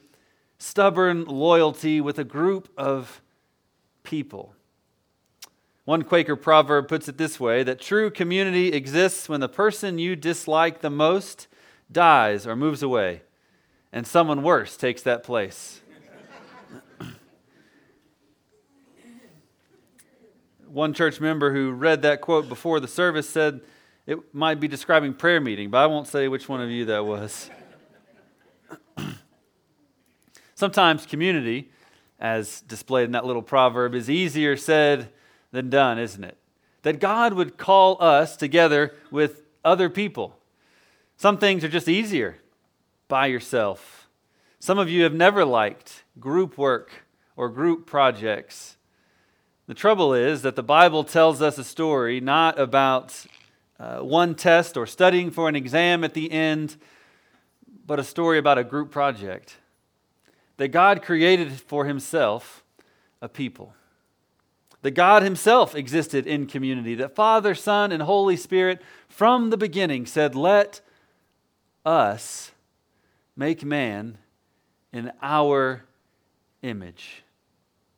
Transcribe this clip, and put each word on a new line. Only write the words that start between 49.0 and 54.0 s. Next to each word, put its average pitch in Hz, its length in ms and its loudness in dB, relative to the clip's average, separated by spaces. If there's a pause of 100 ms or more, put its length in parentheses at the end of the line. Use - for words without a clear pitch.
The 117 80 -14
trouble 190 400 2
is 131 260 0
that 131 140 -4
the 131 80 -6
Bible 156 400 4
tells 160 360 2
us 147 200 -2
a 127 40 -12
story 127 560 -2
not 151 400 0
about, 131 640 0 (560)
uh, 120 200 -12
one 160 340 0